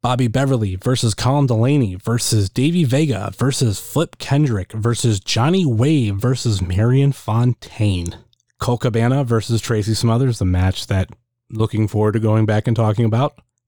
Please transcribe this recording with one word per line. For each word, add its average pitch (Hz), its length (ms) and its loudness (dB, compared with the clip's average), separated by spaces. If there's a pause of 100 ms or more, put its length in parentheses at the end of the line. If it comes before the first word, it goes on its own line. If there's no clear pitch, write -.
Bobby 123 260 0
Beverly 113 480 0
versus 117 380 0
Colin 139 320 0
Delaney 117 500 2
versus 110 520 0
Davey 165 360 0
Vega 117 520 0
versus 123 440 0
Flip - 380 -4
Kendrick 135 540 -2
versus 110 460 0
Johnny 160 480 0
Wave 123 500 2
versus 113 460 0
Marion 120 480 2
Fontaine. 107 1040 -2 (420)
Colt 120 240 -4
Cabana 123 420 0
versus 113 360 0
Tracy 110 340 -2
Smothers, 120 440 0
the 101 60 -2
match 92 420 0
that 95 240 -2 (400)
looking 107 380 -2
forward 107 240 0
to 110 80 0
going 110 260 2
back 107 200 0
and 113 100 0
talking 110 280 0
about. 113 360 -2 (280)